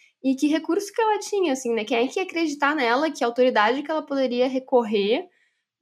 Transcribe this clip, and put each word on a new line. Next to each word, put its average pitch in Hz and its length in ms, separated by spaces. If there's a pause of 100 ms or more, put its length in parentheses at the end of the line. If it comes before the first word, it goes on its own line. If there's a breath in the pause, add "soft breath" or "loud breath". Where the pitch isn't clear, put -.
(240 soft breath)
e 269 120
que 294 120
recurso 320 460
que 480 80
ela 427 180
tinha, 370 340
assim, 240 200
né? 214 120
Quem 226 120
é 240 100
que 381 120
ia 381 40
acreditar 311 520
nela, 277 360
que 285 120
autoridade 240 600
que 311 80
ela 311 140
poderia 254 440
recorrer, 240 800 (520)